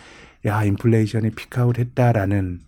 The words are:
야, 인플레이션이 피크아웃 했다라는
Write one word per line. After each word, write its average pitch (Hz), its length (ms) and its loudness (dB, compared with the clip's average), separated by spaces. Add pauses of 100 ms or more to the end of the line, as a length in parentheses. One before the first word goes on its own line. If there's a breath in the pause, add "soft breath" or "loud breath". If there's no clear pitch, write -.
(460 loud breath)
야, 107 200 0
인플레이션이 110 640 0
피크아웃 120 500 -2
했다라는 101 880 0